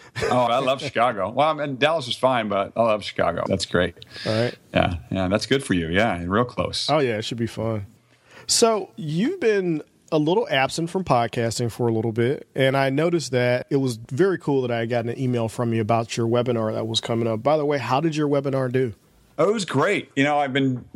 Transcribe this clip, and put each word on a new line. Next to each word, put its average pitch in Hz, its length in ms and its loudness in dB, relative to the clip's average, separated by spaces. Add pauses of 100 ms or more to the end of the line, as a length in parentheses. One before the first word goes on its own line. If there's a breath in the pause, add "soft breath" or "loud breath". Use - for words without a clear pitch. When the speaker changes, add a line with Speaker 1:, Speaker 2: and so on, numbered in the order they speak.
(300 loud breath)
Speaker 1:
Oh, 127 140 2
I 120 160 2
love 131 200 0
Chicago. 113 480 -2
Well, 143 220 2
I - 20 0
mean, 147 240 -4
Dallas 147 300 2
was 117 100 -6
fine, 123 320 2
but 98 260 -2
I 113 80 2
love 107 220 2
Chicago. 85 420 -2
That's 95 200 -2
great. 87 280 0 (300 loud breath)
Speaker 2:
All 110 80 -2
right. 117 220 0 (180)
Speaker 1:
Yeah. 92 220 2 (160)
Yeah. 95 180 -2
That's 107 160 0
good 135 180 0
for 101 120 -2
you. 82 140 0
Yeah. 90 380 0
Real 107 200 2
close. - 420 -6
Speaker 2:
Oh, 151 100 2
yeah. 120 200 0
It 110 80 -6
should 127 100 -8
be 113 100 -2
fun. 110 380 -4 (600 loud breath)
So 226 500 2
you've 175 420 -2
been 196 440 0 (280)
a 160 80 2
little 165 320 2
absent 139 380 0
from 185 160 -2
podcasting 117 640 0
for 123 160 -2
a 117 60 2
little 110 200 0
bit, 117 420 0
and 135 200 4
I 135 140 4
noticed 147 440 0
that 123 360 2
it 147 80 0
was 127 220 0 (120)
very 170 280 2
cool 139 240 0
that 123 80 -2
I 117 160 0
got 117 180 0
an 117 160 -6
email 120 300 0
from 117 240 -2
you 113 80 2
about 113 340 0
your 117 100 0
webinar 117 460 2
that 113 140 -4
was 113 160 -2
coming 117 260 -2
up. 110 140 -2
By 147 160 4
the 147 80 0
way, 147 100 0
how 139 240 0
did 156 160 -2
your 151 120 0
webinar 135 440 0
do? 127 220 0 (420)
Speaker 1:
Oh, 170 140 2
it - 20 2
was 214 140 -2
great. 165 500 0
You 139 80 4
know, 147 140 2
I've 135 160 0
been 135 420 0